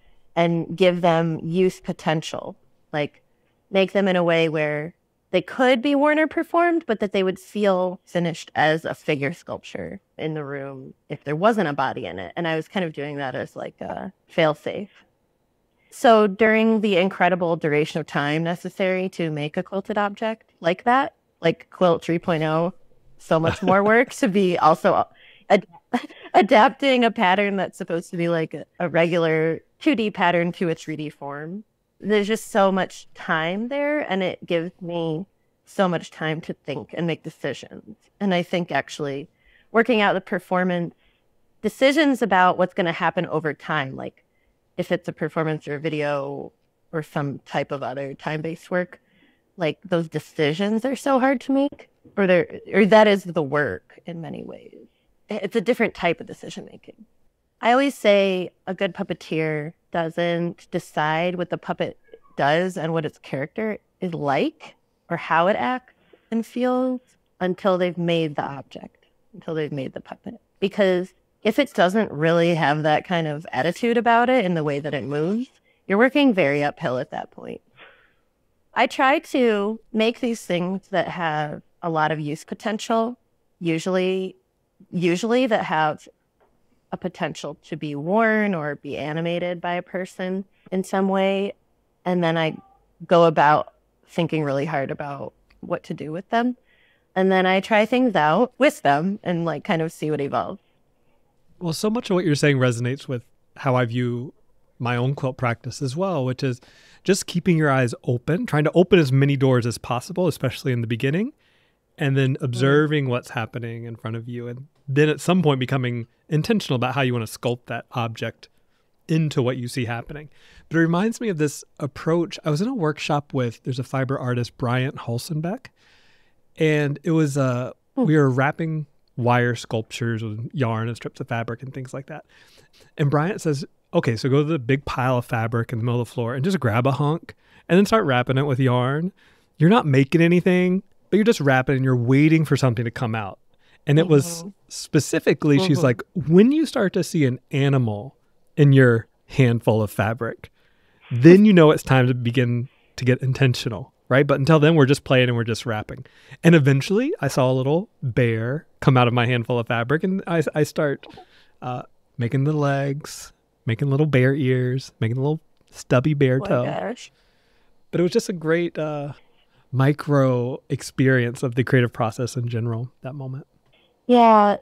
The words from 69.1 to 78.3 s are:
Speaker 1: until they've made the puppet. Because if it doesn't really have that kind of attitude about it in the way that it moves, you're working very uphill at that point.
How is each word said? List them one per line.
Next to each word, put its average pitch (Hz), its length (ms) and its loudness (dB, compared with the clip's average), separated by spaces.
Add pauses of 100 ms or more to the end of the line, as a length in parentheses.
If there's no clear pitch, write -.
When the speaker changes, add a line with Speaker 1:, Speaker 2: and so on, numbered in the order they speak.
Speaker 1:
until 175 220 -10
they've 151 160 -4
made 135 220 -8
the - 80 -12
puppet. - 340 -16 (240)
Because 190 540 0 (280)
if 214 160 0
it 285 160 0
doesn't 190 380 2
really 170 440 2
have 151 280 0
that 151 220 2
kind 165 220 -2
of 151 240 -8
attitude 214 460 -2
about 233 320 2
it 254 160 2
in 180 80 0
the 160 100 -2
way 143 160 -2
that 147 140 -8
it 131 100 -4
moves, 160 460 -4 (380)
you're 196 100 0
working 262 360 4
very 147 300 2
uphill 135 360 -4
at 139 120 -8
that - 200 -10
point. 60 300 -16 (1120)